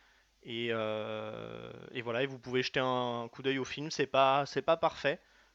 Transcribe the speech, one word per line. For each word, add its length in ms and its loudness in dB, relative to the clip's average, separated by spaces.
Et, 280 -4
euh, 1000 -4
et 100 -6
voilà, 220 0
et 20 0
vous 140 -6
pouvez 240 0
jeter 180 -2
un 480 0
coup 120 -16
d'œil 180 0
au 60 -2
film, 260 -6
c'est 160 0
pas, 380 6
c'est 160 -4
pas 160 4
parfait. 420 0